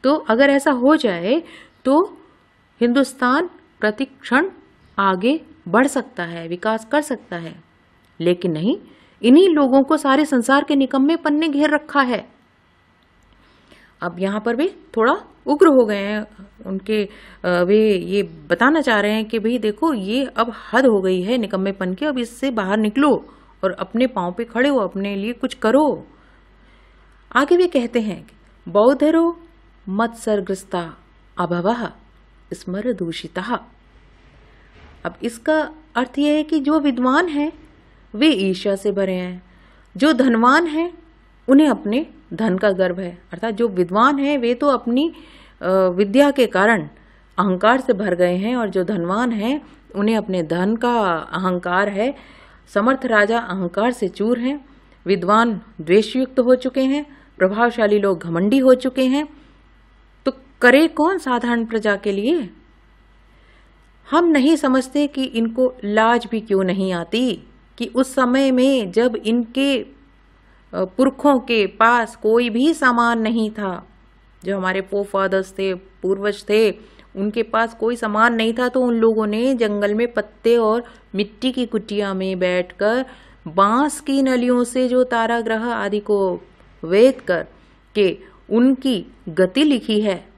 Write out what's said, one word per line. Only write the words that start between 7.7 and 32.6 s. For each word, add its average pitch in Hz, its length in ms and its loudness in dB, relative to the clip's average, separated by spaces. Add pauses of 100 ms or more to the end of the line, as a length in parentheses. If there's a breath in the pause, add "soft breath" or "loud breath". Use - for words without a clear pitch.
लेकिन 175 320 0
नहीं, 190 260 -2 (440 soft breath)
इन्हीं 311 280 8
लोगों 277 340 4
को 311 140 2
सारे 285 280 2
संसार 269 380 2
के 285 120 -2
निकम्मे 269 400 2
पन्ने 311 320 -2
घेर 294 220 0
रखा 294 320 -2
है। 247 260 -2 (1800 soft breath)
अब 175 160 -8
यहाँ 196 220 -2
पर 226 140 -2
भी 302 120 0
थोड़ा 240 460 -2 (340)
उग्र 294 200 4
हो 262 180 6
गए 202 180 -2
हैं। 214 220 -4 (400)
उनके, 196 440 -4 (360 loud breath)
अ, 180 180 2
वे 208 340 4
ये 185 260 -2
बताना 254 580 0
चाह 226 180 2
रहे 208 120 0
हैं 220 140 -2
कि 220 140 -4
भाई 233 180 -2
देखो, 220 360 -2
ये 226 320 -4
अब 233 280 -4 (200)
हद 262 120 2
हो 208 160 4
गई 185 200 0
है 226 160 -2
निकम्मेपन 190 560 -4
की, 285 120 -6
अब 269 140 -2
इससे 269 320 -4
बाहर 208 260 -2
निकलो 220 480 2 (380 loud breath)
और - 80 0
अपने 226 360 -2
पाँव 180 300 -4
पे 240 60 -6
खड़े 240 260 0
हो, 269 100 2
अपने 196 360 -4
लिए 208 180 -6
कुछ 254 200 -6
करो। 240 540 0 (1300 soft breath)
आगे 285 220 4
वे 359 100 2
कहते 240 320 -2
हैं 196 240 -6
कि - 120 -20 (360)
"बौद्धरो 294 680 2 (520)
मत्सरग्रस्ता 196 1040 -4 (460)
अभवः 175 500 -2 (640)
स्मरदूषितः।" 185 1040 -8 (1500 soft breath)